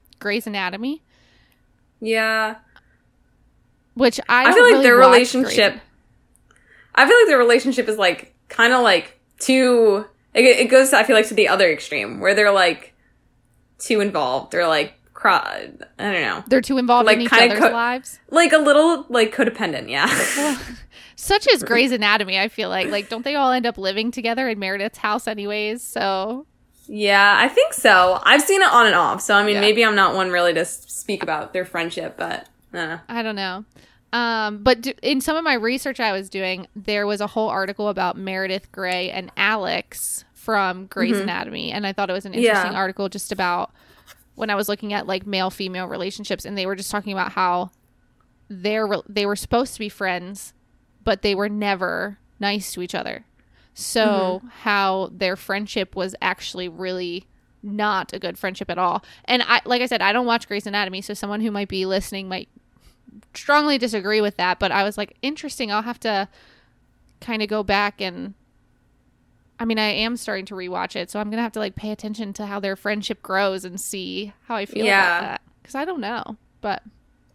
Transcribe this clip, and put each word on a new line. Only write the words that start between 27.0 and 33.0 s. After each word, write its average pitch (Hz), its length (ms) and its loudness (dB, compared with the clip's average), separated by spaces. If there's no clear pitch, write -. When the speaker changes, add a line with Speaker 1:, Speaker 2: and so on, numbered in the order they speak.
Speaker 2:
I 240 100 4
think 571 260 2
so. 185 500 6
I've 277 180 6
seen 392 180 2
it 381 100 6
on 233 160 8
and 202 80 4
off, 156 280 2
so, 214 120 0
I 202 100 4
mean, 208 120 0
Speaker 1:
Yeah. 202 40 0
Speaker 2:
maybe 214 240 4
I'm 214 100 2
not 190 200 4
one 185 160 -2
really 175 240 2
to 160 60 0
s-, - 280 -8
speak - 340 -8
about 156 320 -6
their 180 100 -4
friendship, 170 540 -8
but - 300 -8
I 180 40 -8
don't 160 100 -6
know. 165 200 -10